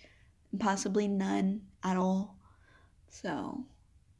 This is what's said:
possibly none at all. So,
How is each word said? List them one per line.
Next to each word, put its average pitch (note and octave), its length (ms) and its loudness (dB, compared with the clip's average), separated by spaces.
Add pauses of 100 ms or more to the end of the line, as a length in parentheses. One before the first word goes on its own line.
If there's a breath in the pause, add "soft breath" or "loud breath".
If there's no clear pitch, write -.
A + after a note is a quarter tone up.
(600 soft breath)
possibly G#3 480 2
none G3 540 0 (220)
at F#3+ 140 2
all. F#3+ 400 2 (720 soft breath)
So, - 560 -6 (540)